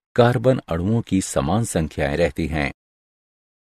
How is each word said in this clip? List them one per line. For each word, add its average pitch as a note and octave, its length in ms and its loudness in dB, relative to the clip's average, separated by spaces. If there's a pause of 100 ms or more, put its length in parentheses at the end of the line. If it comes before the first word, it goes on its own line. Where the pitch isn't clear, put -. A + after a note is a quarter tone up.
(160)
कार्बन B2 520 4
अणुओं F#2+ 340 -2
की F#2+ 200 0
समान E2 440 0
संख्याएं D2+ 520 -2
रहती E2 300 0
हैं। C#2+ 240 -4 (1000)